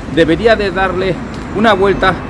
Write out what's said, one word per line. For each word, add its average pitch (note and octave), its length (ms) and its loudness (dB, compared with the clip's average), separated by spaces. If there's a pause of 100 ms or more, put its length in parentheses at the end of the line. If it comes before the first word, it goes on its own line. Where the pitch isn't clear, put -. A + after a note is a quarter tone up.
(140)
debería E3+ 420 2
de G3+ 160 -2
darle F#3 420 -2 (420)
una A3 160 4
vuelta F#3+ 400 2 (180)